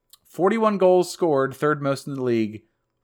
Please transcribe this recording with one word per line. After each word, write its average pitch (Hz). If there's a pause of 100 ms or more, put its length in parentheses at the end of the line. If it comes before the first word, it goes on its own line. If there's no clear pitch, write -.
(260)
forty-one 208
goals 180
scored, 135
third 147
most 139
in 139
the 131
league. 110 (400)